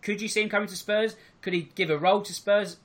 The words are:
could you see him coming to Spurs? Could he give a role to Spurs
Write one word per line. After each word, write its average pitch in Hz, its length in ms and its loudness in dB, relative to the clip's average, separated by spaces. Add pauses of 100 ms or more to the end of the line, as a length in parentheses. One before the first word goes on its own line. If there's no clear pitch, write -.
could 208 180 -4
you 220 60 -6
see 214 160 -2
him 214 60 -2
coming 208 200 0
to 190 80 -10
Spurs? 214 380 -2 (260)
Could 185 120 -4
he 170 240 -2
give 185 120 0
a 156 80 2
role 190 260 4
to 185 120 -12
Spurs 202 500 0